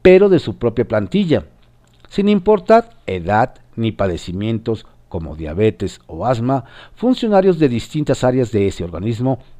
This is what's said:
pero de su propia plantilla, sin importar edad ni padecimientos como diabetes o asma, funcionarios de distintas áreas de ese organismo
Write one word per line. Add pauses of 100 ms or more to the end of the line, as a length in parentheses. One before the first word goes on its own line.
pero
de
su
propia
plantilla, (600)
sin
importar (160)
edad (200)
ni
padecimientos (300)
como
diabetes
o
asma, (280)
funcionarios
de
distintas
áreas
de
ese
organismo (200)